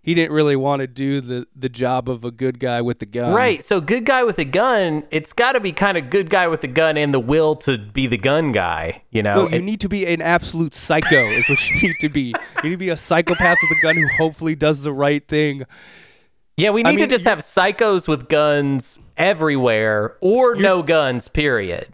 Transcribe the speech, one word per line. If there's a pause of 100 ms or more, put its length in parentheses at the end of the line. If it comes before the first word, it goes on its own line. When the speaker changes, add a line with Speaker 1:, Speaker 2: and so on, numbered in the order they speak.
Speaker 1:
he
didn't
really
wanna
do
the,
the
job
of
a
good
guy
with
the
gun."
Speaker 2:
Right.
So
good
guy
with
a
gun,
it's
gotta
be
kinda
good
guy
with
the
gun
and
the
will
to
be
the
gun
guy, (100)
you
know?
Speaker 1:
No,
you
Speaker 2:
It
Speaker 1:
need
to
be
an
absolute
psycho
is
what
you
need
to
be. (360)
You
need
to
be
a
psychopath
with
a
gun
who (100)
hopefully
does
the
right
thing. (920)
Speaker 2:
Yeah,
we
Speaker 1:
I
Speaker 2:
need
Speaker 1:
mean,
Speaker 2:
to
just
Speaker 1:
you
Speaker 2:
have
psychos
with
guns (180)
everywhere
or
Speaker 1:
You're
Speaker 2:
no
guns,
period.